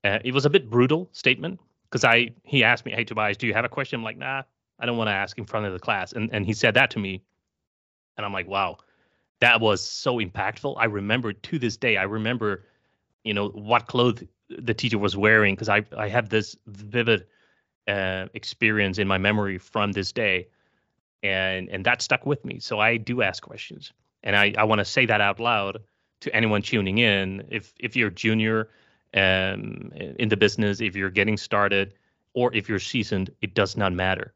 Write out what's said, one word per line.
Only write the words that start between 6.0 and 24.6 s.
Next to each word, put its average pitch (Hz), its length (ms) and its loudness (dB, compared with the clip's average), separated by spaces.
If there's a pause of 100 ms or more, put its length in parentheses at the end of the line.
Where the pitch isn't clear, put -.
And, 113 200 -4
and 101 120 -2
he 104 80 -2
said 110 220 2
that 127 160 4
to - 80 -6
me. 95 220 -6 (920)
And 107 100 -6
I'm 101 80 -6
like, 92 140 -6
"Wow, 98 300 -2 (640)
that 117 220 6
was 104 200 4
so - 360 -2
impactful." 107 600 -4
I 117 80 2
remember 104 480 -2
to - 260 -8
this 120 180 -2
day, 113 200 2
I 95 60 0
remember, 110 600 -4 (580)
you 107 100 -4
know, 101 160 -2
what 110 380 -2
clothes 120 360 2 (260)
the 117 240 -4
teacher 110 240 -2
was 98 200 0
wearing 104 380 6
'cause 104 140 -6
I, 104 160 2 (120)
I 107 120 -4
have 110 200 -2
this 110 280 -2 (100)
vivid, 107 580 -2 (600)
uh, 95 460 -2
experience 107 640 0
in 98 100 0
my 95 100 2
memory 101 400 0
from 104 360 -2
this 95 180 -4
day. 95 360 0 (760)
And, 95 460 -2
and 92 160 -6
that 123 160 2
stuck - 240 -2
with 143 200 -2
me. - 140 -10
So 110 200 -6
I 113 180 4
do 120 240 -4
ask 95 220 -2
questions. - 480 -18 (320)
And 101 120 0
I, 101 220 6
I 107 60 4